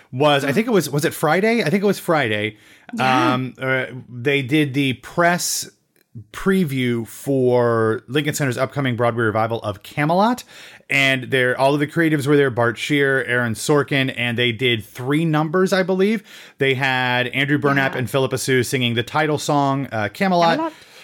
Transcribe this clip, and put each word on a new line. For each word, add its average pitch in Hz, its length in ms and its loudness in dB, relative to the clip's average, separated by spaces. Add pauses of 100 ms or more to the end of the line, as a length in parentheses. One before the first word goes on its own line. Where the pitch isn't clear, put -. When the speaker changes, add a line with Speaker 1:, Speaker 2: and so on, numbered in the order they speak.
(120)
Speaker 1:
was, 139 340 2
I 139 60 0
think 220 160 0
it 262 40 -2
was, 165 180 2
was 143 160 -2
it - 80 0
Friday? 190 500 0
I 156 60 -2
think 190 140 0
it 208 40 2
was 190 120 0
Friday. 107 580 -2 (380)
Speaker 2:
Yeah. 127 380 2
Speaker 1:
Um, 127 260 -6
uh, 131 280 -2 (220)
they 131 320 -2
did 139 320 0
the 135 200 0
press - 760 -2 (600)
preview 131 760 0
for 120 1000 0
Lincoln 147 280 -2
Center's 127 220 -2
upcoming 131 380 -2
Broadway 117 280 0
revival 110 400 0
of 104 180 -6
Camelot. 185 640 0 (440)
And 135 440 0
there, 127 280 2
all 135 140 4
of 147 60 0
the 147 80 0
creatives 156 400 0
were 147 100 4
there, 139 140 4
Bart 117 260 0
Shear, 135 460 0
Aaron 120 320 -2
Sorkin, 139 600 0
and 120 220 -4
they 123 140 2
did 117 340 0
three 147 400 -2
numbers, 160 480 0
I 185 80 2
believe. 190 400 0 (380)
They 135 160 2
had 127 540 0
Andrew 139 280 0
Burnap 139 360 2
Speaker 2:
Yeah. - 40 -6
Speaker 1:
and 123 100 -4
Phillipa 131 300 0
Sue 131 240 2
singing 120 320 -2
the 120 80 0
title 151 380 -2
song, 139 520 0
uh, 107 180 -2
Camelot. 170 480 2
Speaker 2:
Camelot. 320 160 -4 (300)